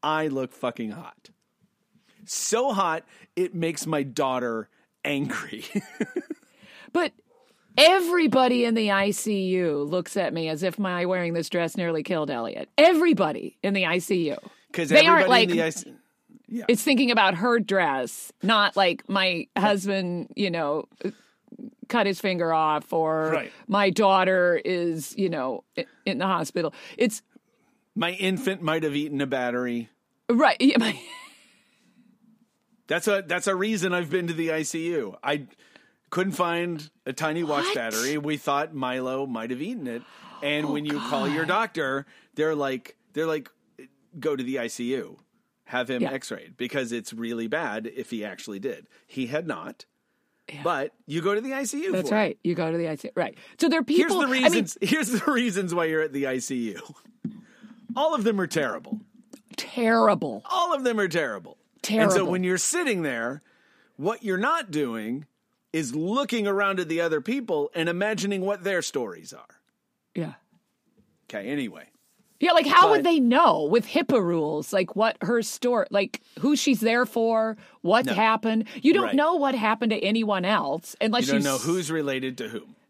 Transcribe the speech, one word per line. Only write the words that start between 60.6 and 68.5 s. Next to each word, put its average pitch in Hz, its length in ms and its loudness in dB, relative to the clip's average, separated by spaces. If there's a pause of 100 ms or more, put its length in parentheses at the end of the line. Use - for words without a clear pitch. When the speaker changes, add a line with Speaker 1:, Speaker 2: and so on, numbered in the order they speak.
Speaker 1:
of 269 80 -4
them 233 160 2
are 196 80 2
terrible. 123 500 -4 (300)
And 214 240 4
so 180 60 4
Speaker 2:
Terrible. 180 140 0
Speaker 1:
when 185 120 0
you're 185 140 0
sitting 247 460 0
there, 127 380 -4 (540)
what 202 280 -4
you're 190 160 -2
not 269 320 0
doing 123 540 -4 (460)
is 147 240 -4
looking 214 520 -2
around 196 320 0
at 170 100 -4
the 165 100 -2
other 160 220 0
people 208 540 -2
and 165 120 0
imagining 196 540 -2
what 190 220 -4